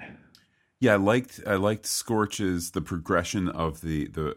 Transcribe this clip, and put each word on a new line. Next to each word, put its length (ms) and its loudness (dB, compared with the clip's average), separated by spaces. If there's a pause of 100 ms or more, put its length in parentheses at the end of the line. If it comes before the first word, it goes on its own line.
(800)
Yeah, 140 6
I 20 6
liked, 500 2
I 100 2
liked 280 0
Scorch's, 840 -2
the 100 -4
progression 680 -2
of 340 -4
the, 260 -2
the, 280 -6